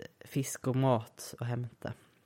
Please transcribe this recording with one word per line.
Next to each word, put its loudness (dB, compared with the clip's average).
fisk -4
och 2
mat 2
att -4
hämta. -6